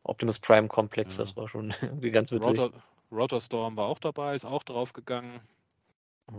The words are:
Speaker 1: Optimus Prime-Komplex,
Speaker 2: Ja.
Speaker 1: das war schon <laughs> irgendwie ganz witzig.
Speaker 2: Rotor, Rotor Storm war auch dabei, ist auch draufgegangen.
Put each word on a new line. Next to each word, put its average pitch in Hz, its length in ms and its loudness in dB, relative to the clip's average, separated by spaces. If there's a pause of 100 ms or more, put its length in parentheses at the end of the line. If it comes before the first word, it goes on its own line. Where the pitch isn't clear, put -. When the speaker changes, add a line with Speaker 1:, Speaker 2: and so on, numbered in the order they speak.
Speaker 1:
Optimus - 340 0
Prime-Komplex, 107 800 4
Speaker 2:
Ja. - 80 -10
Speaker 1:
das 101 120 -8
war 110 120 -8
schon 107 260 -6
<laughs> - 80 -8
irgendwie 131 300 -4
ganz 110 200 6
witzig. 113 160 0 (120)
Speaker 2:
Rotor, 123 120 0 (400)
Rotor 120 300 -2
Storm 113 340 -4
war 104 120 0
auch 147 100 -2
dabei, 143 380 -4
ist 127 100 -6
auch 139 160 -4
draufgegangen. 123 800 -8 (960)